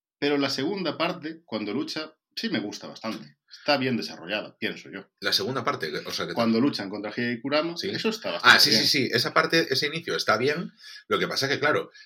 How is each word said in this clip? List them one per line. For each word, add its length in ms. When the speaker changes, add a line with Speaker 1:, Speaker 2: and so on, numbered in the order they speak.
Speaker 1:
Pero 180
la 140
segunda 460
parte, 480
cuando 280
lucha, 400
sí 140
me 100
gusta 280
bastante. 500
Está 280
bien 200
desarrollada, 600
pienso 320
yo. 200
Speaker 2:
La 140
segunda 320
parte, 260
o 60
sea 160
que 60
Speaker 1:
Cuando 280
luchan 280
contra 220
Hiei 300
Kurama, 340
Speaker 2:
Sí. 140
Speaker 1:
eso 200
está 220
bastante 240
Speaker 2:
Ah, 40
sí, 100
Speaker 1:
bien. 140
Speaker 2:
sí, 40
sí. 240
Esa 220
parte, 400
ese 140
inicio 280
está 220
bien. 340
Lo 120
que 80
pasa 200
es 60
que, 60
claro, 300